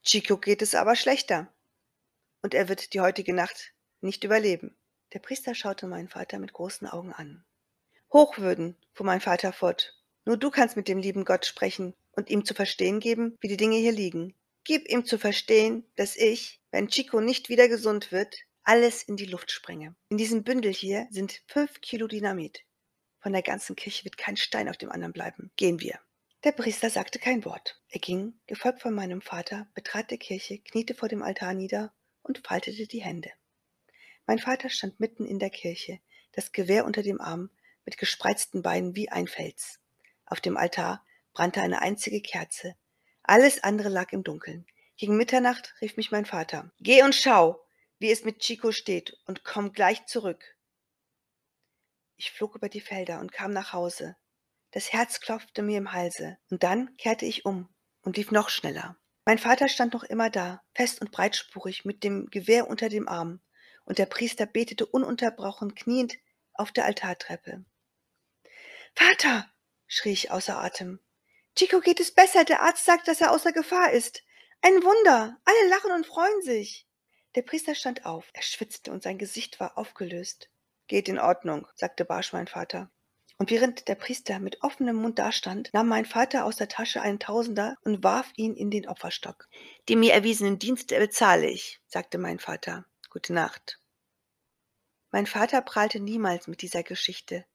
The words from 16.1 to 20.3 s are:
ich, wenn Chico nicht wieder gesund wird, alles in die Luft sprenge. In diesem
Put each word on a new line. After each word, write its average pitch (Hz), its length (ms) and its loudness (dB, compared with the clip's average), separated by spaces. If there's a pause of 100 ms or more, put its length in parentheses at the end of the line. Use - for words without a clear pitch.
ich, - 540 0
wenn 202 180 -2
Chico 254 320 0
nicht 240 300 -2
wieder 240 180 8
gesund 214 440 0
wird, 190 260 -2 (260)
alles 233 380 6
in 208 160 -8
die 202 80 -8
Luft 180 240 -10
sprenge. 160 460 -12 (140)
In 208 80 -2
diesem 220 260 0